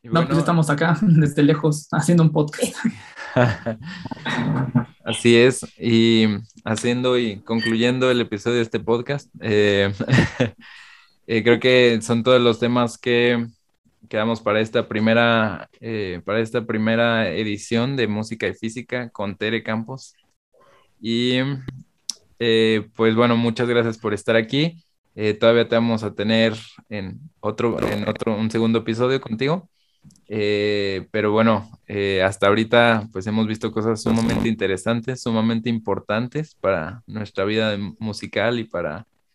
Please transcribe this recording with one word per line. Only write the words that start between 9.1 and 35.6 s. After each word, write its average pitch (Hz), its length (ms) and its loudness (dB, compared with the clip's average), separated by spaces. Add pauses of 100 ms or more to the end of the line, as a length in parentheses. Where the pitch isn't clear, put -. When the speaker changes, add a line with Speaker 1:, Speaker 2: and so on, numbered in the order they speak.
Speaker 1:
eh, 101 500 2 (160)
<laughs> - 500 0 (720)
eh, 110 160 0
creo 117 160 6
que 123 420 4
son 117 220 0
todos 127 180 6
los 117 180 2
temas 120 380 0
que 120 500 2 (600)
quedamos 110 340 -2
para 107 200 2
esta 110 260 -2
primera, 113 840 2 (120)
eh, 101 440 -6
para 104 140 0
esta 113 260 -2
primera 113 640 0
edición 110 680 -4
de 117 120 0
Música 110 400 -6
y 92 60 -4
Física 117 560 -8
con 101 260 -8
Tere 110 280 -4
Campos. 113 520 -8 (840)
Y, 120 360 0 (1000)
eh, 110 560 2
pues 113 200 4
bueno, 120 220 4
muchas 117 300 0
gracias 117 300 0
por 104 160 -4
estar 113 220 0
aquí. 143 480 0 (320)
Eh, 107 180 -2
todavía 117 340 4
te 117 80 0
vamos 113 280 0
a 101 100 -6
tener 113 400 2 (360)
en 104 300 -10 (200)
otro, 107 460 -2
en 104 220 -4
otro, 110 300 -4
un 110 140 -2
segundo 113 280 2
episodio 123 420 -2
contigo. 135 480 -4 (580)
Eh, 104 840 -2
pero 107 200 0
bueno, 110 380 2 (180)
eh, 98 360 0
hasta 98 240 2
ahorita, 113 640 4
pues, 95 160 -8
hemos 110 200 0
visto 110 240 -6
cosas 110 300 -4
sumamente 113 460 0
interesantes, 113 760 -4
sumamente 113 480 0